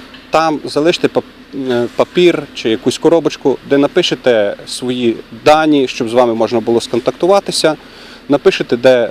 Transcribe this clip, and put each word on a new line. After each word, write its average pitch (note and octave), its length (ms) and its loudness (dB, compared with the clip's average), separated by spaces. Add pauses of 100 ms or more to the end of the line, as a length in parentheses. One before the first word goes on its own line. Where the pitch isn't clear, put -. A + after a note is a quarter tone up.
(300)
там, D#3 340 0
залиште D3+ 440 0
пап-, - 160 -4 (480)
е, A#2+ 240 0
папір D#3+ 480 2 (100)
чи - 160 -6
якусь A#2+ 280 -2
коробочку, D3+ 600 0 (120)
де C#3 80 2
напишете C3+ 760 0 (120)
свої B2 480 -4 (300)
дані, D3+ 420 4
щоб A#2 220 -6
з A2+ 40 -6
вами A#2+ 200 2
можна A#2 260 -2
було A#2 220 0
сконтактуватися, D#3+ 920 0 (540)
напишете, C#3+ 480 0
де B2 340 4